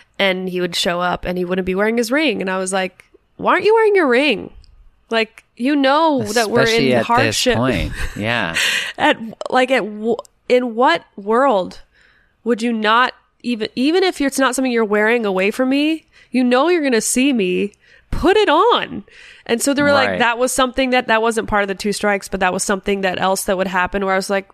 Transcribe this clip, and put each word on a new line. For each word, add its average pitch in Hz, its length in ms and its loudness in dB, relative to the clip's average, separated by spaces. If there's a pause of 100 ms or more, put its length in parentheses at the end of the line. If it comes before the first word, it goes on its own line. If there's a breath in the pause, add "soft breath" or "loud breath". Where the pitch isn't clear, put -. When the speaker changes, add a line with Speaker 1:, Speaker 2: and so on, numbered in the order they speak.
(180 loud breath)
Speaker 1:
and 185 300 -2
he 180 120 -4
would 180 140 -4
show 175 260 -2
up 175 240 -4
and 180 140 -4
he 180 60 -4
wouldn't 185 200 -4
be 185 120 -4
wearing 220 200 0
his 226 140 -2
ring. 269 300 0
And 190 100 -4
I 185 80 -4
was 190 140 -6
like, 190 320 -6 (320)
"Why 196 160 0
aren't 349 120 0
you 415 100 4
wearing 440 200 4
your 349 140 4
ring? 240 440 0 (560)
Like, 226 360 -4 (120)
you 269 200 0
know 277 480 2
that 214 260 0
we're 233 120 2
Speaker 2:
Especially 226 280 2
Speaker 1:
in 123 60 2
Speaker 2:
at - 20 2
this 110 80 0
Speaker 1:
hardship." 233 500 0
Speaker 2:
point. 113 360 -2 (120)
Speaker 1:
<laughs> - 120 -6
Speaker 2:
Yeah. 104 400 -2 (420 loud breath)
Speaker 1:
At, - 200 2 (300)
like, 254 220 0
at 247 140 2
w-, 214 320 -4 (320)
in 247 260 2
what 302 300 2 (120)
world 208 640 0 (600 soft breath)
would 220 200 -2
you 240 100 0
not 226 400 2 (320)
even, 220 320 -4
even 311 260 2
if 370 180 0
it's 277 200 0
not 247 160 2
something 262 160 0
you're 226 120 0
wearing 214 400 2
away 190 280 0
from 262 160 -2
me, 302 380 -2 (260 soft breath)
you 254 100 2
know 254 260 4
you're 349 140 2
gonna 247 180 2
see 262 320 2
me, 190 400 -2 (380 soft breath)
put 370 260 2
it 415 120 4
on. 320 560 2 (400 loud breath)
And 233 180 -2
so 277 120 2
they 285 80 0
were 285 100 4
like, 269 180 2
Speaker 2:
Right. 185 80 -2
Speaker 1:
that 233 200 0
was 247 140 0
something 262 380 0
that, 254 180 2
that 220 140 2
wasn't 226 260 0
part 208 140 0
of 202 60 -2
the 196 60 -6
two 202 180 -4
strikes, 202 360 -2
but 190 120 -6
that 185 120 2
was 185 120 -4
something 196 380 -2
that 185 180 -2
else 190 240 0
that 196 120 0
would 190 120 -2
happen 185 360 -2
where 190 100 0
I - 20 2
was 190 140 -2
like, 196 240 -2